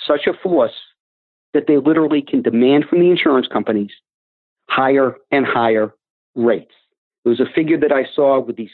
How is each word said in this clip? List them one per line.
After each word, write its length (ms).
such 200
a 60
force 300
that 140
they 100
literally 460
can 200
demand 460
from 120
the 100
insurance 360
companies 440
higher 480
and 160
higher 480
rates. 400
There 60
was 100
a 140
figure 240
that 140
I 120
saw 260
with 160
these 180